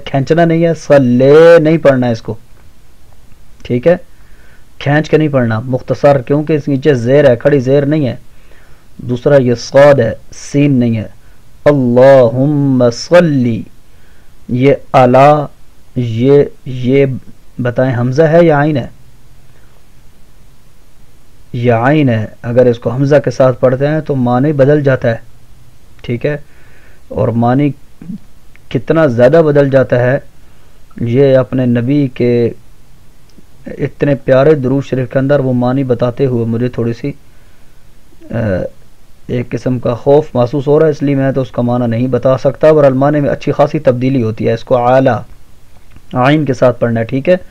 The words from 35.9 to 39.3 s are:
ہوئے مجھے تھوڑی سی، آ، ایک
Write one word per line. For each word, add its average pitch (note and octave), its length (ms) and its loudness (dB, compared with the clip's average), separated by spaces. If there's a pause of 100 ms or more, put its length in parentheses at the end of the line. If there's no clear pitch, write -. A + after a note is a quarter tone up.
ہوئے A#2 200 -2
مجھے A#2 220 -2
تھوڑی A#2 240 -4
سی، C#3+ 200 -10 (1200)
آ، - 40 -12 (920)
ایک B2 240 -8